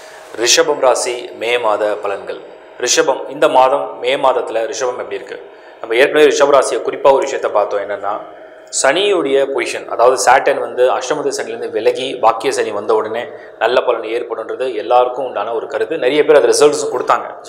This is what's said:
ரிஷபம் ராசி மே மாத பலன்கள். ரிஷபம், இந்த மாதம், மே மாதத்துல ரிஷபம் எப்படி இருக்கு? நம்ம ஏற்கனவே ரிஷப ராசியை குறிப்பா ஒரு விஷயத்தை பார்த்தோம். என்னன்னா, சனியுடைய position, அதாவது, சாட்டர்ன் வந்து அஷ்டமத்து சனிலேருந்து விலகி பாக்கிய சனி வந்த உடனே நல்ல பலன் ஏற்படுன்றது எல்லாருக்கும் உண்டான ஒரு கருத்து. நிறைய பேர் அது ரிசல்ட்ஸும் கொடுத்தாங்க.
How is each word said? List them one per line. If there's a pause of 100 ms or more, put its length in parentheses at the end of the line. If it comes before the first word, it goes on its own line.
(420)
ரிஷபம்
ராசி (260)
மே (140)
மாத (200)
பலன்கள். (460)
ரிஷபம், (140)
இந்த
மாதம், (200)
மே (100)
மாதத்துல
ரிஷபம்
எப்படி
இருக்கு? (460)
நம்ம
ஏற்கனவே
ரிஷப
ராசியை
குறிப்பா
ஒரு
விஷயத்தை
பார்த்தோம்.
என்னன்னா, (640)
சனியுடைய (140)
position,
அதாவது, (100)
சாட்டர்ன்
வந்து (120)
அஷ்டமத்து
சனிலேருந்து
விலகி (160)
பாக்கிய
சனி
வந்த
உடனே (360)
நல்ல
பலன்
ஏற்படுன்றது (160)
எல்லாருக்கும்
உண்டான
ஒரு
கருத்து.
நிறைய
பேர்
அது
ரிசல்ட்ஸும்
கொடுத்தாங்க. (220)